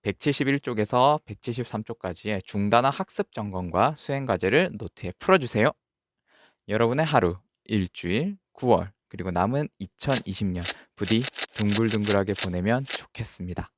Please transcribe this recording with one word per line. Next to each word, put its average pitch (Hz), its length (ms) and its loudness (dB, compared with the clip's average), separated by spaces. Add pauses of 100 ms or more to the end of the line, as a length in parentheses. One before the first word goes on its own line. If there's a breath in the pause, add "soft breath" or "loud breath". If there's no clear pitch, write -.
백칠십일 139 580 0
쪽에서 127 640 2
백칠십삼 117 580 -8
쪽까지의 98 600 -6
중단화 110 460 4
학습 - 440 -6
점검과 101 640 0
수행 139 300 -6
과제를 110 520 2
노트에 92 420 -10
풀어주세요. 139 520 4 (1000 soft breath)
여러분의 117 360 2
하루, 101 320 2 (280)
일주일, 107 720 -2 (160)
구월, 98 400 2 (160)
그리고 92 220 -8
남은 113 360 2 (120)
이천이십 101 680 -2
년 87 160 -4 (320 loud breath)
부디 107 260 0 (340)
둥글둥글하게 104 880 0
보내면 95 440 0
좋겠습니다. - 920 -6